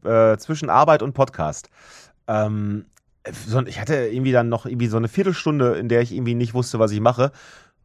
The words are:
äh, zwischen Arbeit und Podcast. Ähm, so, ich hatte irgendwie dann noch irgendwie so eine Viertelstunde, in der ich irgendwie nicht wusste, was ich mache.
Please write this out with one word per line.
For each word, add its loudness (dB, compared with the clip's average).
äh, 4
zwischen -8
Arbeit 4
und -6
Podcast. -4
Ähm, -2
so, 0
ich -12
hatte -4
irgendwie -2
dann 4
noch -4
irgendwie -2
so -2
eine 0
Viertelstunde, 0
in -4
der 4
ich -4
irgendwie -4
nicht -4
wusste, -4
was 4
ich -2
mache. 2